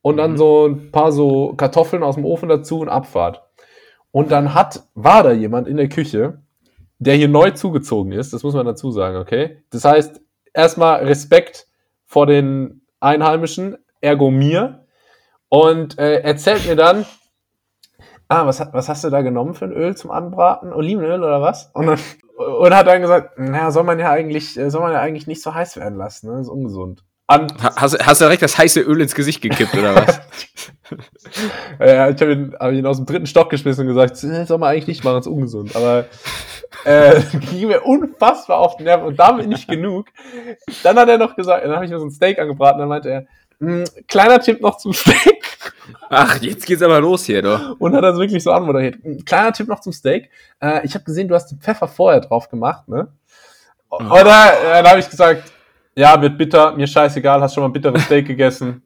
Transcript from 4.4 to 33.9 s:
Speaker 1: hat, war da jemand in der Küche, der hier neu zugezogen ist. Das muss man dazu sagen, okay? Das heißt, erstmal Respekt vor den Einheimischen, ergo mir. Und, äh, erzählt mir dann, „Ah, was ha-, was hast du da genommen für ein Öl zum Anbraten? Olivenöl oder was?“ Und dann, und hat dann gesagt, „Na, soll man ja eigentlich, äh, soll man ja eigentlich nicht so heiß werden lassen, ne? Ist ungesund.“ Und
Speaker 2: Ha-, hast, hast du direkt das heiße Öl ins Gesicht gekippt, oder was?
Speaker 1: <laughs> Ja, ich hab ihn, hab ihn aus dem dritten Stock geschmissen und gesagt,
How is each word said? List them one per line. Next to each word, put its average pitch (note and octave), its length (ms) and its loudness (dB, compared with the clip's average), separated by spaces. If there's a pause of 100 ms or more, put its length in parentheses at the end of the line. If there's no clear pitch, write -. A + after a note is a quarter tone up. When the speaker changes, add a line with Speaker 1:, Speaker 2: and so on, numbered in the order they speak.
Speaker 1:
hat, - 300 -2 (100)
war E3+ 300 4
da C3+ 100 4
jemand A2+ 340 -4
in C#3 80 -8
der C#3+ 140 -2
Küche, C#3+ 500 -6 (600)
der C3+ 160 2
hier D3 120 4
neu D3+ 240 2
zugezogen B2 640 -6
ist. A#2 180 -8
Das A#2+ 120 -12
muss C#3+ 100 -6
man C3 120 -4
dazu A#2+ 260 -8
sagen, F#2+ 260 -6
okay? B2 540 -6
Das A#2+ 120 -10
heißt, D3+ 380 2 (320)
erstmal D#3+ 500 2
Respekt D3 640 0 (400)
vor D3 200 2
den C3+ 560 0 (200)
Einheimischen, D#3+ 760 -2 (240)
ergo C#3+ 320 0
mir. D#3 500 -2 (680)
Und, D#3+ 520 2
äh, D3 220 0
erzählt D#3+ 460 -2
mir E3 80 -2
dann, F3+ 300 4 (1200)
„Ah, D#3+ 200 0
was F3 120 -2
ha-, D3+ 140 -10
was C3 160 -6
hast D3 140 -8
du E3 60 -4
da C#3+ 120 0
genommen B2+ 320 -4
für F#3+ 120 -12
ein F#3 60 -10
Öl F3+ 240 -6
zum - 160 -20
Anbraten? F3 640 -6
Olivenöl E3+ 500 -6
oder D3 180 -4
was?“ - 320 -8
Und D#3 120 -6
dann, D3+ 140 -2 (380)
und C#3 380 2
hat F#3+ 120 6
dann F3+ 140 4
gesagt, F3 360 0
„Na, C#3 340 -4
soll D#3+ 120 0
man F3 160 -2
ja E3+ 100 -2
eigentlich, D3+ 480 -4
äh, C#3 140 -4
soll D#3 100 -6
man E3+ 100 -4
ja - 100 -2
eigentlich D3+ 260 -8
nicht D#3 160 -14
so - 100 -10
heiß E3+ 240 -10
werden G2+ 200 -12
lassen, G#2+ 360 -14
ne? C3 80 -10
Ist B2 80 -12
ungesund.“ F#2+ 540 -12 (240)
Und D3 360 0
Speaker 2:
Ha-, A#2 140 -4
hast, C#3 280 -2
hast D3 160 4
du E3 40 4
direkt D#3 160 2
das C#3+ 160 -2
heiße E3 240 2
Öl D3+ 200 0
ins C#3+ 140 -4
Gesicht C#3+ 260 -6
gekippt, A2+ 360 -4
oder G2+ 180 0
was? G#2+ 300 4
Speaker 1:
<laughs> - 720 -20 (800)
Ja, C3 300 6
ich C#3+ 120 -2
hab D#3 80 2
ihn, C#3 300 -4
hab C3 120 -2
ihn C3+ 140 -4
aus C#3 120 -2
dem C3 80 -8
dritten D#3+ 200 -6
Stock D#3+ 240 2
geschmissen C#3 320 -4
und C3 60 -2
gesagt, B2+ 360 0